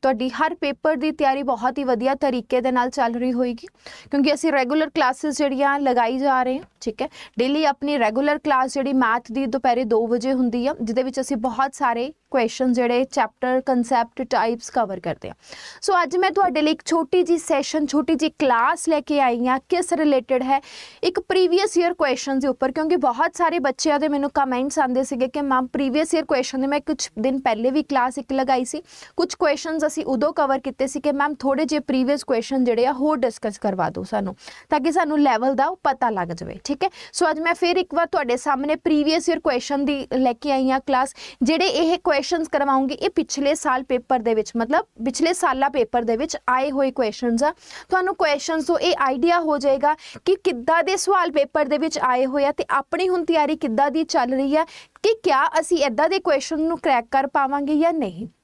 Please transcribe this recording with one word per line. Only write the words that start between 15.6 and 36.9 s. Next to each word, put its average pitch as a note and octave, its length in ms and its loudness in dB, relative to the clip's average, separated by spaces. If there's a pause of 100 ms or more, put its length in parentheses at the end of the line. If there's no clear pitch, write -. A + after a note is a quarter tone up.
ਸੋ G4+ 100 0 (100)
ਅੱਜ D#4+ 140 -2
ਮੈਂ F#4 140 2
ਤੁਹਾਡੇ F4 320 2
ਲਈ D4+ 100 2
ਇੱਕ D#4 140 -4
ਛੋਟੀ E4 360 2
ਜਿਹੀ E4 160 2
ਸੈਸ਼ਨ, D4+ 480 -2
ਛੋਟੀ D4 280 0
ਜਿਹੀ D4+ 240 0
ਕਲਾਸ C4+ 500 2
ਲੈ D4+ 120 2
ਕੇ C#4+ 200 0
ਆਈ A#3+ 260 2
ਹਾਂ। B3+ 120 2 (100)
ਕਿਸ F4+ 240 0
ਰਿਲੇਟਿਡ C4+ 500 2
ਹੈ? C4+ 180 2 (420)
ਇੱਕ F#4 180 0
ਪ੍ਰੀਵੀਅਸ F#4 580 2
ਈਅਰ F4 160 2
ਕੁਐਸਚਨ C4+ 440 0
ਦੇ C4+ 100 0
ਉੱਪਰ, C4 240 0
ਕਿਉਂਕਿ D#4+ 260 0
ਬਹੁਤ C4+ 380 0
ਸਾਰੇ E4+ 220 2
ਬੱਚਿਆਂ C#4+ 420 0
ਦੇ D#4 80 0
ਮੈਨੂੰ C#4+ 220 0
ਕੁਮੈਂਟਸ C4+ 480 0
ਆਉਂਦੇ C4 260 2
ਸੀਗੇ B3+ 240 -2
ਕਿ D4 140 -4
ਮੈਮ C4 240 0
ਪ੍ਰੀਵੀਅਸ C#4 480 -2
ਈਅਰ D#4+ 100 0
ਕੁਐਸਚਨ C4 360 -2
ਦੀ C4+ 60 0
ਮੈਂ C#4+ 160 0
ਕੁਛ - 360 -4
ਦਿਨ C4 220 0
ਪਹਿਲੇ A#3 300 0
ਵੀ D4 120 0
ਕਲਾਸ B3+ 360 -2
ਇੱਕ C4+ 140 -8
ਲਗਾਈ C4 320 0
ਸੀ, D4 180 -10 (340)
ਕੁਛ F4+ 180 -2
ਕੁਐਸਚਨਸ D#4 540 0
ਅਸੀਂ D4+ 180 -4
ਉਦੋਂ C4 260 0
ਕਵਰ C4+ 280 0
ਕੀਤੇ C4+ 260 -4
ਸੀ C4+ 140 -6
ਕਿ D4 120 0
ਮੈਮ C#4+ 280 0
ਥੋੜ੍ਹੇ C4+ 240 0
ਜਿਹੇ D4 160 -2
ਪ੍ਰੀਵੀਅਸ C4 440 0
ਕੁਐਸਚਨ B3+ 400 0
ਜਿਹੜੇ A#3+ 220 2
ਆ C#4 60 0
ਹੋਰ D4 260 0
ਡਿਸਕਸ A3+ 400 -4
ਕਰਵਾ F#3 320 -2
ਦਿਓ F3+ 140 -8
ਸਾਨੂੰ, G3 300 -4 (340)
ਤਾਂ D4+ 120 0
ਕਿ D#4 120 0
ਸਾਨੂੰ D#4 280 0
ਲੈਵਲ C4 340 2
ਦਾ C4+ 120 2
ਉਹ F#4 160 -6
ਪਤਾ C4 280 0
ਲੱਗ F#3 180 -4
ਜਾਵੇ, F3 360 -10
ਠੀਕ C#4+ 200 -4
ਹੈ। F#4+ 40 0 (240)